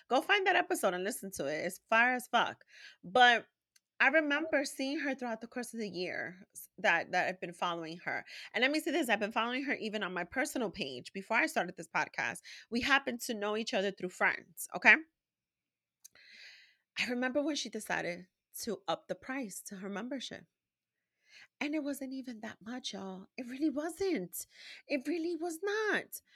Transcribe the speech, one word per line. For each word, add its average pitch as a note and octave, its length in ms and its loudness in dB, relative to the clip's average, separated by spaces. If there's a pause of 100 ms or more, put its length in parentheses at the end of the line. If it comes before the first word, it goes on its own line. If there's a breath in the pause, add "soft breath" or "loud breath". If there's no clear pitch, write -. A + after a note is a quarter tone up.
go C4 120 6
find G4 260 4
that F#4 100 6
episode C4 360 2
and F3+ 100 -2
listen G3 320 -6
to C#3+ 120 -4
it. D3+ 180 -2
It's F3 140 -4 (100)
fire A#3+ 260 6
as B3 120 -6
fuck. - 360 2 (400 loud breath)
But A#3 420 8 (560)
I B3 80 8
remember D4 560 4
seeing C#4 340 -4
her C#4 160 -2
throughout A#3+ 260 -6
the A#3+ 60 -12
course - 260 -8
of A3+ 60 -8
the G#3+ 80 -2
year F3+ 580 -6 (100)
s-, - 120 -16 (120)
that, F3 340 4
that F3+ 160 2
I've F#3 100 -6
been F3 140 -8
following E3+ 500 -4
her. C3 220 -4 (280 loud breath)
And A3+ 100 4
let C4+ 80 6
me D#4 100 2
say D#4 100 -2
this, C#4 180 2
I've G#3+ 100 4
been G#3+ 120 0
following A#3+ 340 0
her C4 100 0
even G#3+ 280 -4
on F#3 100 -4
my F3 120 -2
personal B3+ 460 -2
page. C#3 420 -8
Before G3 240 -2
I D#4+ 80 4
started F3+ 320 -2
this E3 100 -12
podcast, - 520 -2 (320 loud breath)
we A#3+ 100 -2
happened C4 460 2
to B3 80 -4
know G#3 200 -2
each A3+ 180 -4
other G3 180 0
through F#3 180 -6
friends, - 640 -2
okay? A3 200 8 (2000 loud breath)
I G3+ 100 -2
remember B3+ 320 0
when D4 140 -2
she B3+ 140 -6
decided F3 560 -6 (380)
to G#3 240 -4
up E3 200 -4
the F3+ 80 -6
price C4 520 -10
to G3+ 100 -14
her F#3+ 120 -10
membership. A#3 540 -8 (1160 loud breath)
And D4 160 -2
it D4+ 80 0
wasn't C4+ 300 -6
even B3+ 280 -12
that G#3+ 240 -12
much, B3+ 280 -8
y'all. F#3+ 340 -10 (100)
It B3+ 100 -10
really C4 220 0
wasn't. D4+ 680 -2 (520 loud breath)
It C#4 200 0
really E4+ 320 -2
was D#4+ 240 -6
not. G4+ 420 0 (300 loud breath)